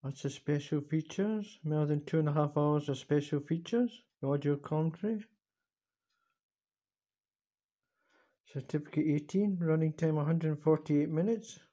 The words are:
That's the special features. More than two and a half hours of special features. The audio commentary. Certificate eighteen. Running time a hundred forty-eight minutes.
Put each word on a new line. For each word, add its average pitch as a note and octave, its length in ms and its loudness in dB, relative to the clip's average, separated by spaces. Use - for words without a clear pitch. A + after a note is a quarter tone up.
That's C#3 200 -10
the C#3+ 80 -4
special D3 500 -2
features. G3+ 800 -4
More D3+ 220 2
than D3+ 180 0
two D#3+ 180 0
and D3+ 100 2
a - 20 -2
half D3 240 0
hours D3 320 2
of C3+ 80 -2
special D3 420 0
features. E3+ 600 -2
The C3+ 60 -2
audio C#3+ 280 2
commentary. D#3+ 680 -2
Certificate D3+ 560 -2
eighteen. F#3 540 0
Running D#3+ 320 2
time D#3 240 0
a D3 80 0
hundred D#3+ 380 0
forty-eight D3+ 480 2
minutes. G#3+ 480 -2